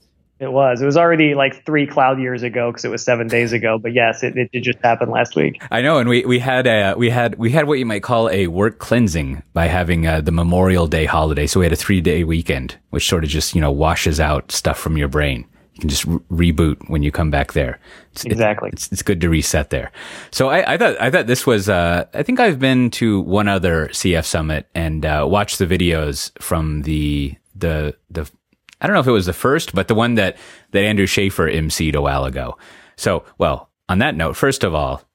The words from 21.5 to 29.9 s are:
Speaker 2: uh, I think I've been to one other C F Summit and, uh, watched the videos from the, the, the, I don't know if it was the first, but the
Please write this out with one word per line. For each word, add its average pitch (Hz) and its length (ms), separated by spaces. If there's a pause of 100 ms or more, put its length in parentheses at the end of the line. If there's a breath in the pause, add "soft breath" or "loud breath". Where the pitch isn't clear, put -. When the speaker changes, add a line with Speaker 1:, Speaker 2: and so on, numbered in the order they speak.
Speaker 2:
uh, 87 460
I 147 100
think 254 160
I've 190 180
been 127 340
to 107 280
one 98 260
other 85 460
C 90 240
F 80 100
Summit 78 480
and, 78 320
uh, 76 220
watched 101 320
the 95 80
videos 80 640 (100)
from 78 400
the, 73 540 (180)
the, 78 400 (160)
the, 80 180 (520)
I 151 80
don't 208 60
know 180 60
if 123 60
it 127 60
was 95 140
the 90 60
first, 143 440
but 98 100
the 113 80